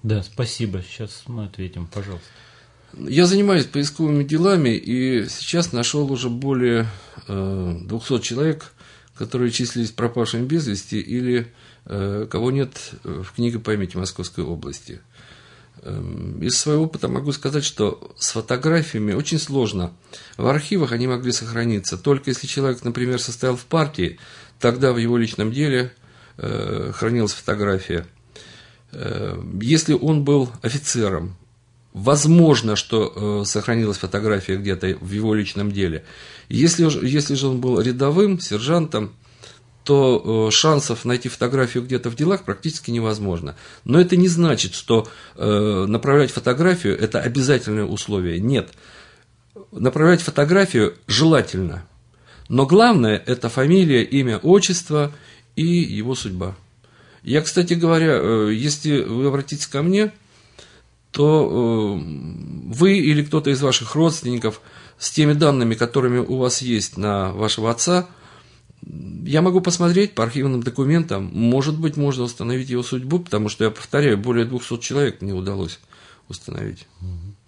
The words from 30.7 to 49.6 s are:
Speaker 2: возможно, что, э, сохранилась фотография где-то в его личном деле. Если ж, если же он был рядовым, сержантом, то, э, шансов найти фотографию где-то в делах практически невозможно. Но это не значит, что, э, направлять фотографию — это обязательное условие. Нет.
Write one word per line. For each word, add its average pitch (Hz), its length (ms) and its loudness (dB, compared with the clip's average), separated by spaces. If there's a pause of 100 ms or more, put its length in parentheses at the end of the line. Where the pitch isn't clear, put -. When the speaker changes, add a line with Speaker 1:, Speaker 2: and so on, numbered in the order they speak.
Speaker 2:
возможно, 147 840 6
что, 104 640 -2
э, 101 40 -4
сохранилась 110 520 0
фотография 98 600 -2
где-то 95 440 -2
в 92 100 -10
его 107 220 0
личном 101 380 -2
деле. 90 320 -2 (440)
Если 165 420 2
ж, 143 120 -2
если 143 340 0
же 135 120 -2
он 127 120 0
был 123 220 2
рядовым, 147 580 2
сержантом, 113 720 -2 (720)
то, 120 640 4
э, 107 40 2
шансов 143 540 2
найти 123 240 -2
фотографию 123 540 -2
где-то 123 280 -4
в 117 40 -10
делах - 280 0
практически - 480 -6
невозможно. 104 640 -2 (300)
Но 143 140 6
это 180 160 4
не 180 120 6
значит, 165 480 2
что, 110 320 0 (300)
э, 104 500 2
направлять 131 440 2
фотографию — 175 680 0
это 113 200 0
обязательное 120 640 0
условие. 90 540 -4
Нет. 113 300 0 (1040)